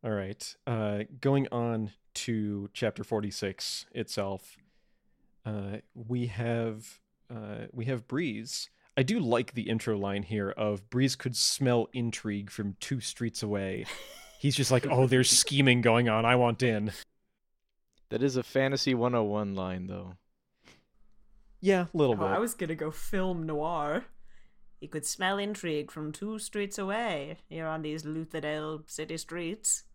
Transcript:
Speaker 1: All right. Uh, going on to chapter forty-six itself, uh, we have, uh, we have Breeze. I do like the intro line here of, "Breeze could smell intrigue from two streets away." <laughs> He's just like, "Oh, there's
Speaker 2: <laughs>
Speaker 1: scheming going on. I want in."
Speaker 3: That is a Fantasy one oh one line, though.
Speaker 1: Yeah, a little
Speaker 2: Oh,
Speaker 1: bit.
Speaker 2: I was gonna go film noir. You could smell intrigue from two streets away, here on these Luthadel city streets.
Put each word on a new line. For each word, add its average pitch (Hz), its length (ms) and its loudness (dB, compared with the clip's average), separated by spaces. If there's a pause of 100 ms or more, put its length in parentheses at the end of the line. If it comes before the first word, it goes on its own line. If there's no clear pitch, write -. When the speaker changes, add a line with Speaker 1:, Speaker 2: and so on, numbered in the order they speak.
Speaker 1:
All 113 80 -2
right. 98 440 -6 (100)
Uh, 107 340 0 (200)
going 139 320 4
on 117 400 0 (240)
to 104 580 -2
chapter 104 300 -2
forty-six 104 880 -4
itself, 98 640 -6 (880)
uh, 104 320 -6 (160)
we 120 340 -4
have, 113 760 -4 (280)
uh, 110 440 -10
we 120 120 -6
have 123 220 -4
Breeze. 127 600 -6 (260)
I 135 80 4
do 208 160 2
like 120 340 2
the 117 160 -2
intro 113 280 0
line 98 260 -2
here 101 280 -2
of, 104 380 -2
"Breeze 131 280 2
could 123 180 -4
smell 120 580 2
intrigue 107 560 -2
from 101 300 -4
two 131 220 -4
streets - 420 -4
away." 101 480 -2
<laughs> - 40 -10 (440)
He's 143 160 2
just 131 160 2
like, 127 160 4
"Oh, 131 180 6
there's 127 240 6
Speaker 2:
<laughs> - 120 8
Speaker 1:
scheming 135 400 6
going 117 280 6
on. 110 160 4
I 120 100 8
want 120 280 4
in." 107 280 2 (1160)
Speaker 3:
That 110 140 0
is 135 140 2
a 123 60 0
Fantasy 135 520 2
one 123 180 2
oh 117 100 4
one 104 300 0
line, 92 340 -4
though. 92 260 -10 (1500)
Speaker 1:
Yeah, 185 320 4
a 180 40 -2
little 135 180 6
Speaker 2:
Oh, 98 40 -4
Speaker 1:
bit. - 80 2
Speaker 2:
I 190 120 2
was 233 160 -2
gonna 165 180 -4
go 156 160 -4
film 185 560 0
noir. 156 600 -2 (720)
You 147 80 -14
could 147 180 -6
smell 190 320 0
intrigue 180 540 -4
from 156 220 -6
two 214 260 -8
streets 202 400 -6
away, 190 600 -4 (100)
here 160 180 -6
on 160 140 -4
these 156 220 -4
Luthadel 156 840 -6
city 160 280 -8
streets. 170 680 -4 (120)